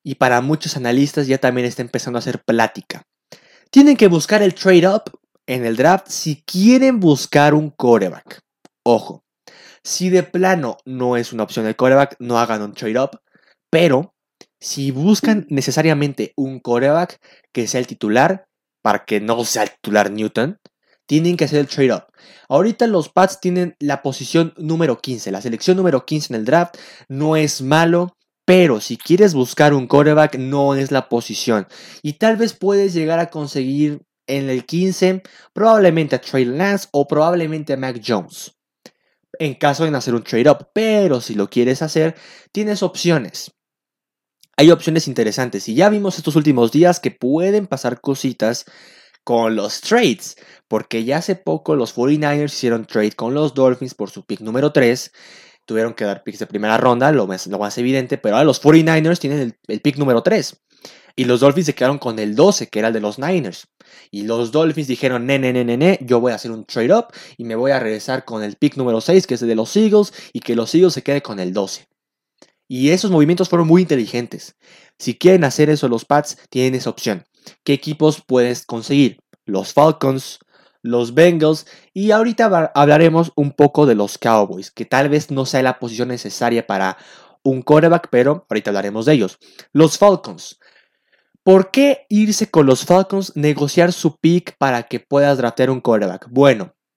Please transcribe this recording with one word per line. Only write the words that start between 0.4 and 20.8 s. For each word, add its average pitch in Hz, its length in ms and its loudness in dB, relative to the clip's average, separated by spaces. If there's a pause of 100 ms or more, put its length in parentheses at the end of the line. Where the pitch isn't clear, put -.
analistas 135 500 0
ya 135 100 0
también 123 300 -2
está 120 140 -8
empezando 120 360 -8
a 117 40 -8
hacer 120 240 -8
plática. - 580 -4 (640)
Tienen 277 280 8
que 220 100 6
buscar 175 340 0
el 190 140 0
trade 185 320 4
up - 320 -4 (260)
en 127 200 -6
el 113 100 -2
draft 160 320 2
si - 360 -8
quieren 247 580 2
buscar 147 520 4
un 151 160 0
quarterback. 110 720 0 (440)
Ojo, - 420 -2 (580)
si - 260 -6
de 180 140 2
plano 180 600 -4
no 123 320 -4
es 117 160 -6
una 113 100 -6
opción 110 240 -6
el 110 80 -4
quarterback, 135 440 2
no 120 200 -2
hagan 113 220 -2
un 104 120 -10
trade 113 260 -4
up. 135 200 -6 (500)
Pero 160 460 0 (440)
si 139 320 -8
buscan 202 580 0
necesariamente 143 880 -2
un 135 220 -6
quarterback 139 600 -2 (320)
que 117 160 -6
sea 127 140 -4
el 123 60 -8
titular, 139 600 0 (340)
para 104 220 -2
que 104 160 -4
no 117 240 -4
sea 113 200 -4
el 101 80 -4
titular 104 400 0
Newton, 110 460 -4 (500)